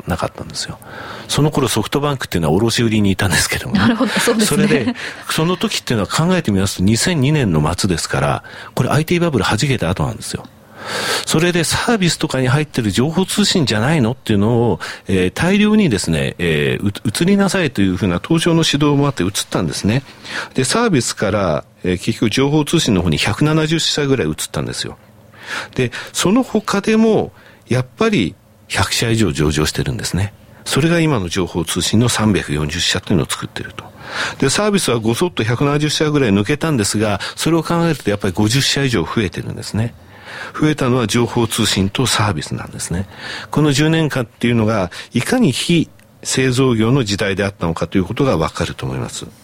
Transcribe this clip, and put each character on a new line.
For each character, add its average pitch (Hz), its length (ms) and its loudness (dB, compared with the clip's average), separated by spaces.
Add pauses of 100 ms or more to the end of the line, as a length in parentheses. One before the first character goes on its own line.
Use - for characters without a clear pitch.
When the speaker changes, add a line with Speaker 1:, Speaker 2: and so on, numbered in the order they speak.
Speaker 1:
な 87 100 -2
か - 100 -4
っ - 40 -6
た - 120 -14
ん - 40 -12
で - 80 -14
す - 80 -6
よ。 - 160 -12 (480)
そ - 160 0
の 151 80 2
頃 139 160 0
ソ 107 160 0
フ - 80 -6
ト 143 80 0
バ 143 120 0
ン 135 60 -4
ク - 80 -8
っ - 20 -12
て - 100 -4
い - 20 2
う - 20 0
の 80 60 0
は 76 80 2
卸 113 260 2
売 117 80 2
り 107 120 2
に 101 100 2
い 92 40 2
た 92 120 0
ん 87 40 0
で - 60 0
す - 120 0
け 87 100 -2
ど - 80 -8
も 123 60 -6
ね。 196 80 4
Speaker 2:
な 208 80 4
る 233 60 2
ほ 240 120 0
ど、 196 60 -4
そ 233 180 0
う 220 60 2
で 214 80 2
す 147 120 0
ね。 151 100 4
Speaker 1:
そ 156 60 2
れ 139 120 2
で、 240 100 -2 (340)
そ 160 160 0
の 175 120 0
時 - 200 -4
っ - 60 -8
て - 100 -2
い 117 40 2
う - 20 2
の 92 80 0
は - 20 -10
考 175 260 2
え 170 60 0
て - 80 -2
み 98 100 2
ま 95 60 0
す - 120 -4
と、 90 60 0
二 110 140 4
千 165 240 0
二 135 100 4
年 135 200 2
の 78 100 2 (160)
末 - 100 -2
で 85 120 2
す - 100 -6
か 135 100 -2
ら、 139 240 -2 (300)
こ - 80 -2
れ 120 80 0
ア 143 100 2
イ 160 60 0
テ 175 80 0
ィ 175 40 2
ー 165 40 2
バ 170 80 2
ブ 139 80 0
ル 92 80 2
弾 110 140 0
け 135 180 0
た 87 140 0
後 82 160 -2
な 60 60 -4
ん - 20 -8
で - 80 -12
す - 100 -10
よ。 - 140 -10 (800)
そ - 140 2
れ 175 140 2
で 170 100 2
サ - 300 0
ー 226 40 2
ビ 180 120 2
ス - 80 -2
と 156 100 -2
か 131 140 0
に 127 80 2
入 147 140 4
っ - 20 -2
て - 160 -4
る 107 100 0
情 117 180 2
報 180 160 0
通 208 200 0
信 175 200 2
じ 113 80 0
ゃ 107 60 0
な 135 160 2
い 151 60 2
の 110 100 2
っ 135 40 -4
て - 180 -2
い - 20 4
う 101 40 4
の 117 240 4
を、 98 180 0 (260)
え 92 200 2
ー、 90 40 0
大 185 260 2
量 214 200 4
に 202 120 4
で 104 80 2
す 85 140 -2
ね、 71 280 -2
え 73 380 0
ー、 - 80 -4
う-、 104 380 -2
移 - 20 4
り 196 120 4
な 196 100 4
さ 185 160 0
い 139 80 0
と - 100 -2
い 98 60 4
う 90 80 0
ふ 90 80 -2
う 104 60 2
な 87 160 0
東 165 180 2
証 170 100 2
の 165 160 4
指 147 160 2
導 143 120 4
も 143 100 4
あ 143 40 0
っ - 20 -6
て 90 100 -2
移 90 40 0
っ 104 40 -4 (180)
た 123 120 -2
ん 90 60 0
で 67 60 -4
す - 120 -6
ね。 113 180 2 (520)
で、 135 100 0
サ 226 180 0
ー 233 60 2
ビ 143 120 2
ス - 140 -4
か 127 160 -2
ら、 92 320 0 (220)
え 90 80 0
ー、 90 40 0
結 - 220 -4
局 117 100 2
情 139 220 0
報 151 140 2
通 160 160 0
信 120 120 2
の 92 80 4
方 87 80 0
に 76 80 2
百 - 280 0
七 156 200 2
十 156 140 0
社 - 280 0
ぐ 135 100 2
ら 95 80 0
い - 20 0
移 78 40 -2
っ 76 40 -4 (160)
た 78 100 -4
ん 65 40 -2
で 62 80 -8
す - 120 -6
よ。 58 120 -12 (800)
で、 123 180 0 (180)
そ 180 220 0
の 254 100 4
他 202 380 -2
で 220 160 2
も、 214 340 4 (380)
や 123 100 2
っ 127 60 -2 (120)
ぱ 220 120 2
り 107 260 0 (320)
百 - 240 -4
社 - 180 -2
以 113 60 4
上 107 160 2
上 76 200 2
場 76 140 2
し - 60 -2
て - 100 -4
る 69 120 -2
ん 57 40 -6
で - 60 -8
す - 120 -4
ね。 101 180 -2 (320)
そ - 160 0
れ 165 80 2
が 170 100 2
今 156 200 2
の 87 100 -4
情 90 180 -2
報 85 160 -4
通 - 180 -4
信 104 180 2
の 120 100 4
三 107 240 2
百 76 200 0
四 76 140 -2
十 85 140 -4
社 - 180 -2
と - 140 -4
い - 20 2
う - 20 4
の 67 60 2
を - 60 -2
作 - 160 -8
っ - 40 -10
て - 120 -12
い - 40 -10
る - 80 -14
と。 - 120 -16 (540)
で、 139 100 2
サ 208 160 0
ー 214 60 2
ビ 196 100 2
ス - 100 0
は 117 80 2
ご 113 160 0
そ 180 120 0
っ 175 40 -2
と - 120 -4
百 117 200 0
七 143 160 2
十 151 100 0
社 151 220 0
ぐ 147 80 2
ら 131 80 4
い 101 40 4
抜 101 120 4
け 143 140 0
た 160 140 -2
ん 143 60 2
で 104 60 2
す 104 160 -2
が、 104 220 0 (160)
そ - 140 -2
れ 165 40 4
を 160 80 2
考 170 120 -2 (100)
え 165 80 2
る - 40 0
と - 120 -4
や 101 80 0
っ - 20 -6
ぱ - 80 -2
り 90 60 -2
五 107 160 2
十 127 120 2
社 139 220 0
以 135 60 0
上 101 140 0
増 113 180 -2
え 95 80 0
て - 120 -8
る - 120 -8
ん - 20 -8
で - 80 -12
す - 120 -10
ね。 113 180 -2 (640)
増 151 100 4
え 147 60 2
た 135 140 0
の 123 80 2
は 120 80 2
情 120 200 2
報 117 200 0
通 107 200 -2
信 98 240 0
と 123 180 0
サ - 180 0
ー 104 80 0
ビ 73 80 -4
ス - 140 -8
な - 80 -8
ん - 80 -14
で - 80 -14
す - 120 -8
ね。 90 160 -4 (440)
こ 143 100 2
の 151 100 4
十 147 180 2
年 160 200 2
間 127 140 -2
っ - 20 -4
て - 220 -4
い 120 40 4
う 120 40 2
の 113 100 2
が、 104 260 0 (220)
い 123 80 0
か - 180 0
に 196 120 4
非 - 380 0 (340)
製 131 280 0
造 127 220 2
業 110 180 2
の 139 120 2
時 101 140 -2
代 98 180 0
で 98 100 0
あ 98 40 0
っ 98 40 -10
た - 140 -4
の 82 60 0
か - 120 -4
と - 120 -2
い 95 40 2
う 87 40 0
こ 110 80 -8
と 143 100 0
が 127 140 2
わ 78 120 0
か - 160 -4
る 69 80 -10
と - 120 -10
思 65 100 -6
い - 20 -4
ま 57 120 -6
す。 - 160 -12 (180)